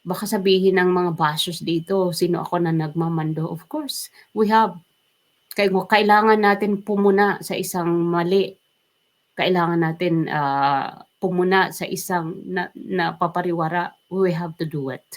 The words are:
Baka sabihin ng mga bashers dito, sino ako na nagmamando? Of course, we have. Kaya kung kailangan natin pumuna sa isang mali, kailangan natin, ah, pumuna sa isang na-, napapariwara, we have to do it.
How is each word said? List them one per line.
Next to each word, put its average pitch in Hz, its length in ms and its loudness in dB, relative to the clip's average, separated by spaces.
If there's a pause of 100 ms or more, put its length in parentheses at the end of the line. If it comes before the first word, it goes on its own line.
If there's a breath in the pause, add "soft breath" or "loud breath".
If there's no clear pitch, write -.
Baka 180 240 -6
sabihin 190 560 2
ng 180 80 4
mga 180 320 0
bashers 160 400 -2
dito, 170 560 -2
sino 175 240 0
ako 175 240 -2
na 165 80 0
nagmamando? 160 720 -2
Of - 240 -10
course, 294 400 -8 (240 soft breath)
we 208 160 2
have. 220 240 4 (800)
Kaya 202 160 2
kung 185 160 2
kailangan 214 560 6
natin 202 400 2
pumuna 202 640 2
sa - 80 -6
isang 180 400 -2 (160)
mali, 175 480 0 (800)
kailangan 170 480 2
natin, 165 480 0
ah, 139 720 -2 (160)
pumuna 180 560 0
sa - 80 -6
isang - 640 -6
na-, 180 240 -6
napapariwara, 175 1200 -2 (160)
we 185 240 0
have 165 240 -6
to 165 80 -6
do 147 240 -6
it. 127 160 -10 (120)